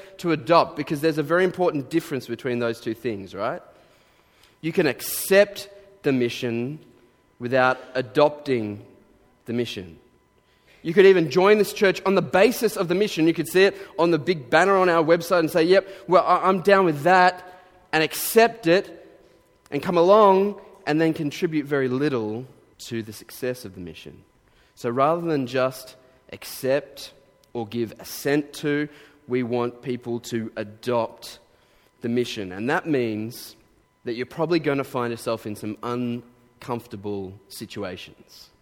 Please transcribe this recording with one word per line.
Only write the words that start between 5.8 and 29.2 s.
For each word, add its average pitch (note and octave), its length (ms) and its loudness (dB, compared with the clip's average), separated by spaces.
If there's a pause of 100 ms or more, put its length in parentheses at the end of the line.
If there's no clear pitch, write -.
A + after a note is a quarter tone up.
the C#3+ 80 2
mission B2 640 -4 (600)
without B2+ 400 0 (160)
adopting B2 880 -2 (600)
the A2+ 80 -8
mission. G2+ 460 -6 (840)
You E3 120 -6
could F#3+ 100 8
even F#3 260 6
join F#3+ 280 6
this G3 160 -2
church F#3 320 0
on G3 80 2
the F3+ 80 4
basis G#3+ 560 2
of F#3 100 -2
the F3 60 0
mission. F#3+ 320 0
You E3 80 4
could D#3+ 140 -6
see F#3 160 4
it G3 120 2 (220)
on E3+ 120 4
the E3 80 4
big D3 300 -4
banner F#3 300 4
on F#3 100 4
our E3 160 4
website F3 360 2
and D#3 100 0
say, E3 140 2
"Yep, F#3 220 4 (220)
well, E3+ 180 6
I, F3 220 2
I'm F#3+ 140 2
down G3 240 6
with D3 160 0
that," F3+ 600 4 (300)
and D#3 100 2
accept A3+ 640 2
it - 400 2 (640)
and C#3+ 120 -4
come F3+ 160 0
along G3 600 6 (280)
and D3+ 120 0
then D#3+ 140 2
contribute D#3 540 -4
very C#3 220 0
little B2+ 580 -2 (400)
to A#2 160 -6
the A2 100 -16
success - 540 -10
of F#2+ 80 -16
the F#2+ 60 -16
mission. D#2+ 420 -16 (540)
So - 120 -8
rather C#3 320 0
than D#3 260 -2
just C3 500 -4 (360)
accept - 800 -6 (400)
or A#2 140 -8
give A2+ 320 -6
assent D3 540 -4
to, D3 360 -4 (380)